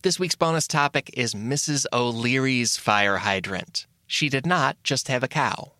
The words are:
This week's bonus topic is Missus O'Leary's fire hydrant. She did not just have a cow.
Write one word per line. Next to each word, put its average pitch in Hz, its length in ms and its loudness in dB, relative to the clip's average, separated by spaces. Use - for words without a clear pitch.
This 180 180 0
week's 180 160 -2
bonus 165 320 0
topic 143 460 0
is 120 200 -2
Missus 139 580 -2
O'Leary's 123 840 0
fire 101 400 2
hydrant. 95 720 -4
She - 220 0
did 135 180 -2
not 143 380 0
just - 240 -2
have 127 160 0
a 131 40 -4
cow. - 520 -2